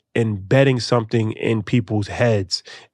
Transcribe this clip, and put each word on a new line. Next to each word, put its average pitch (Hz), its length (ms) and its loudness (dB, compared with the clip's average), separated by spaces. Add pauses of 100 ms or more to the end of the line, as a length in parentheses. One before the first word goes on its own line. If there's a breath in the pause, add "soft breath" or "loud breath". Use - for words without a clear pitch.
(140)
embedding 117 640 2
something 113 540 0
in 113 300 -2
people's 107 460 0
heads 104 540 0 (320 loud breath)